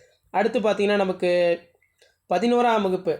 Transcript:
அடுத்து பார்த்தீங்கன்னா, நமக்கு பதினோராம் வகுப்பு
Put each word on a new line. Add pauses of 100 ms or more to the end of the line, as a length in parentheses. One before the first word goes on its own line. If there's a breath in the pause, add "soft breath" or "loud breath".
(320 loud breath)
அடுத்து
பார்த்தீங்கன்னா,
நமக்கு (760 soft breath)
பதினோராம்
வகுப்பு